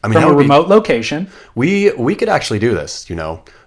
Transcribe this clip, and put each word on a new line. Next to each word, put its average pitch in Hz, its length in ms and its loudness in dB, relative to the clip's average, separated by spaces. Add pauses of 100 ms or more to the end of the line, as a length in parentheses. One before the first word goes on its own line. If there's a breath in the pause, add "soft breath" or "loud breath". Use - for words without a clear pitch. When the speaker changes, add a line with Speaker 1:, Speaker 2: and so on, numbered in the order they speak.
Speaker 1:
I 101 40 -4
mean, 110 60 0
Speaker 2:
From 160 100 4
Speaker 1:
that 147 40 4
Speaker 2:
a 151 60 4
Speaker 1:
would 143 60 4
be 143 40 6
Speaker 2:
remote 143 240 4
location. 175 600 0 (280 loud breath)
Speaker 1:
We, 196 380 0
we 131 220 -2
could 214 140 -4
actually 131 300 -2
do 113 160 0
this, - 340 -10
you 87 60 -8
know. 80 280 -8 (240 soft breath)